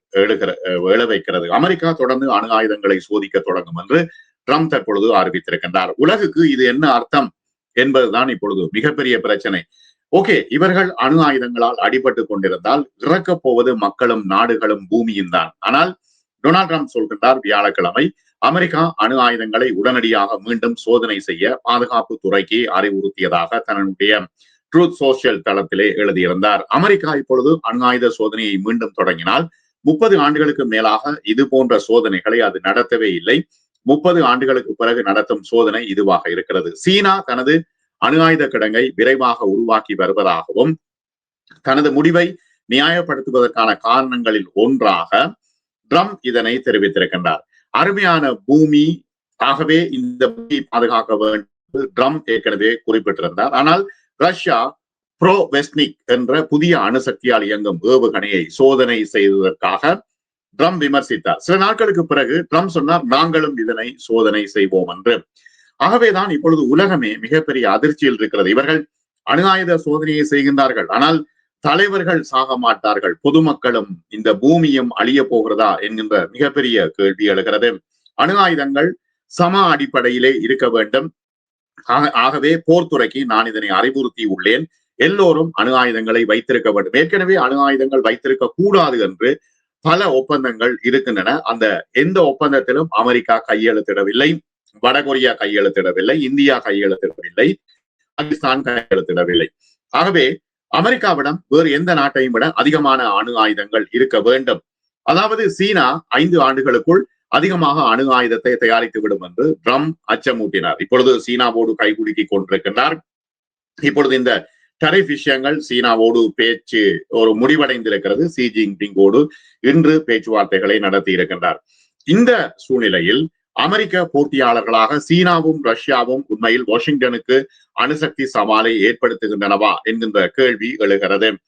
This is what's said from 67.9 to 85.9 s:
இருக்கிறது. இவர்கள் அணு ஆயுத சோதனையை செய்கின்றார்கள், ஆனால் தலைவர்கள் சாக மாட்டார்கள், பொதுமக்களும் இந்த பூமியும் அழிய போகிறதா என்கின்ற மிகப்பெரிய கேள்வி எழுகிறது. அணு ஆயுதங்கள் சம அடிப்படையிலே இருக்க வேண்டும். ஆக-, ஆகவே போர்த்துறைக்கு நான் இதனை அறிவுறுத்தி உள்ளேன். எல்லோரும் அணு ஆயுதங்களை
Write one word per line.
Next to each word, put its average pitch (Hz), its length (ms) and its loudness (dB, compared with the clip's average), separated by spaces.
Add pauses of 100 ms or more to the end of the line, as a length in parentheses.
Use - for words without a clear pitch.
இருக்கிறது. 107 360 -2
இவர்கள் 147 380 0 (360)
அணு 175 220 0
ஆயுத 185 320 2
சோதனையை 151 520 -2
செய்கின்றார்கள், 135 580 0
ஆனால் 147 400 0 (320)
தலைவர்கள் 180 640 0
சாக 131 360 -4
மாட்டார்கள், 107 640 -2
பொதுமக்களும் 123 840 0
இந்த 107 280 0
பூமியும் 135 540 2
அழிய 127 340 0
போகிறதா 110 520 0
என்கின்ற 107 560 -2
மிகப்பெரிய 123 560 0
கேள்வி 98 380 -2
எழுகிறது. 104 560 0 (320)
அணு 185 240 0
ஆயுதங்கள் 156 600 0 (280)
சம - 340 0
அடிப்படையிலே 135 800 2
இருக்க 127 300 0
வேண்டும். 113 440 0 (720)
ஆக-, 143 280 0
ஆகவே 143 560 0
போர்த்துறைக்கு 139 580 0
நான் 113 200 0
இதனை 107 240 -6
அறிவுறுத்தி 123 560 -2
உள்ளேன். 107 380 0 (320)
எல்லோரும் 165 560 2
அணு 123 240 -2
ஆயுதங்களை 113 500 0